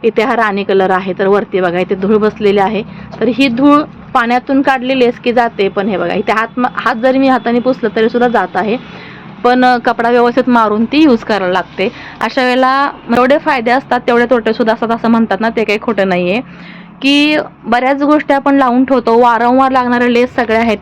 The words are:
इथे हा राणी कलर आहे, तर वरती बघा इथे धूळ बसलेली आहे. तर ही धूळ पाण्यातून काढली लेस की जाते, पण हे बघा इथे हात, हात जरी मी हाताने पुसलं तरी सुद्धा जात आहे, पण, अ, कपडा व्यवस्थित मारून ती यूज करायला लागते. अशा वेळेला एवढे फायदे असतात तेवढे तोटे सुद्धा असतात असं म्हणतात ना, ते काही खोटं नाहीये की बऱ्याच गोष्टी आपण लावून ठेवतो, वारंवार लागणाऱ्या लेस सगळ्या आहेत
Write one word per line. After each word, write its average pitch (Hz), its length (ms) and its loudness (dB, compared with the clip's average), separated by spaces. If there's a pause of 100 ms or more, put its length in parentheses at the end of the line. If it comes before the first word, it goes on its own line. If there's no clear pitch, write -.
इथे 220 200 0
हा 233 140 -2
राणी 202 280 -2
कलर 190 260 0
आहे, 190 280 -2
तर 196 80 0
वरती 196 340 0
बघा 175 180 -2
इथे 185 160 -2
धूळ 196 220 0
बसलेली 208 420 0
आहे. 196 240 0 (380)
तर 226 80 0
ही 254 200 0
धूळ 285 340 4 (320)
पाण्यातून 247 480 -2
काढली 262 360 -2
लेस 240 200 0
की 240 140 -2
जाते, 226 360 0
पण 196 200 -2
हे 202 80 -2
बघा 175 180 -2
इथे 202 180 -2
हात, 226 280 -4 (140)
हात - 220 -2
जरी 254 220 0
मी 269 100 2
हाताने 240 300 0
पुसलं 240 380 -2
तरी 226 120 2
सुद्धा 240 200 0
जात 196 280 -2
आहे, 185 200 -2 (680)
पण, 247 200 4
अ, 247 200 4
कपडा 233 260 0
व्यवस्थित 240 380 2
मारून 226 360 2
ती 277 140 -2
यूज 285 200 4
करायला 190 340 -2
लागते. 185 400 -4 (280)
अशा 247 220 -2
वेळेला 262 480 0 (260)
एवढे 254 220 4
फायदे 262 320 -2
असतात 247 360 0
तेवढे 240 240 2
तोटे 233 220 0
सुद्धा 220 220 0
असतात 233 140 -6
असं 226 200 -2
म्हणतात 226 320 2
ना, 220 80 0
ते 226 160 -2
काही 208 180 -2
खोटं 196 260 -2
नाहीये 180 320 0 (640)
की 285 340 2 (280)
बऱ्याच 254 380 0
गोष्टी 294 320 2
आपण 277 200 0
लावून 254 300 2
ठेवतो, 240 360 2
वारंवार 240 520 2
लागणाऱ्या 247 360 0
लेस 247 260 0
सगळ्या 226 260 0
आहेत 226 220 0